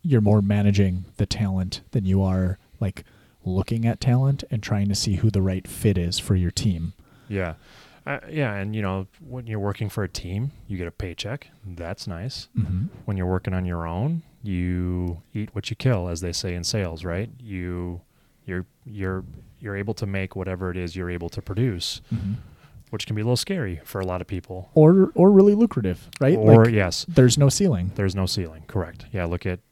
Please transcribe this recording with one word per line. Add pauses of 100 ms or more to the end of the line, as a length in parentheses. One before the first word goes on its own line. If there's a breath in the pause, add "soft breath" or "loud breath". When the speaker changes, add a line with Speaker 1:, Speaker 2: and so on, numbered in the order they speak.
Speaker 1:
you're
more
managing (100)
the
talent (100)
than
you
are, (220)
like, (400 soft breath)
looking
at
talent
and
trying
to
see
who
the
right
fit
is
for
your
team. (340 soft breath)
Speaker 2:
Yeah. (520 soft breath)
Uh, (100)
yeah,
and,
you
know, (120)
when
you're
working
for
a
team, (160)
you
get
a
paycheck. (180)
That's
nice.
Speaker 1:
Mm-hmm. (220)
Speaker 2:
When
you're
working
on
your
own, (200)
you (100)
eat
what
you
kill,
as
they
say
in
sales,
right? (100)
You, (420)
you're, (180)
you're, (340)
you're
able
to
make
whatever
it
is
you're
able
to
produce, (100)
Speaker 1:
Mm-hmm. (560 loud breath)
Speaker 2:
which
can
be
a
little
scary
for
a
lot
of
people.
Speaker 1:
Or,
or
really
lucrative, (100)
right?
Speaker 2:
Or,
Speaker 1:
Like,
Speaker 2:
yes.
Speaker 1:
there's
no
ceiling.
Speaker 2:
There's
no
ceiling,
correct.
Yeah,
look
at (120)